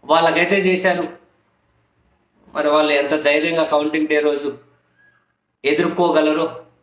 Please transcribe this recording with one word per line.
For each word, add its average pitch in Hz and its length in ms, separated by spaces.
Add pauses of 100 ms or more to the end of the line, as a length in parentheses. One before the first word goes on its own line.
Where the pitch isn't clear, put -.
వాళ్ళకైతే 170 500
చేశారు. 180 500 (1500)
మరి 151 120
వాళ్ళు 151 260
ఎంత 143 300
ధైర్యంగా 156 400
కౌంటింగ్ 151 440
డే 151 120
రోజు 143 380 (1080)
ఎదుర్కోగలరో 156 960 (240)